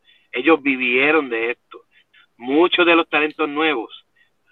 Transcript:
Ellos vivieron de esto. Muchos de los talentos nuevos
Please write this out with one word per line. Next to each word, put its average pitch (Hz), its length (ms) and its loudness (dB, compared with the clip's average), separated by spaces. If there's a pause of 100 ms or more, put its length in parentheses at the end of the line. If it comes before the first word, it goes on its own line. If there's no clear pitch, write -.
(300)
Ellos 143 320 0
vivieron 131 680 0
de 117 220 -4
esto. - 280 -16 (560)
Muchos 160 480 2
de 170 100 4
los 165 140 2
talentos 151 400 -2
nuevos 143 560 -4 (480)